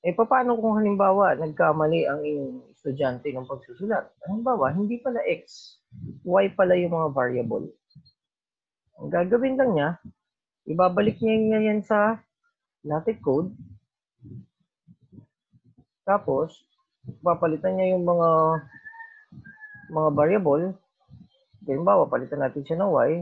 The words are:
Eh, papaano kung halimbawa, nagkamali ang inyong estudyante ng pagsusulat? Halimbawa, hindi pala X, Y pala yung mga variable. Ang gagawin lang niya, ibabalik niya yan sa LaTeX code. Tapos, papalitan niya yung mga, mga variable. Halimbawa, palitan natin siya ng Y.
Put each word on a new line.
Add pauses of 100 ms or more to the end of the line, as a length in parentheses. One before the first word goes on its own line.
Eh,
papaano
kung
halimbawa,
nagkamali
ang
inyong
estudyante
ng
pagsusulat? (160)
Halimbawa,
hindi
pala
X, (480)
Y
pala
yung
mga
variable. (1300)
Ang
gagawin
lang
niya, (760)
ibabalik
niya
yan
sa (640)
LaTeX
code. (2500)
Tapos, (560)
papalitan
niya
yung
mga, (1600)
mga
variable. (960)
Halimbawa,
palitan
natin
siya
ng
Y. (120)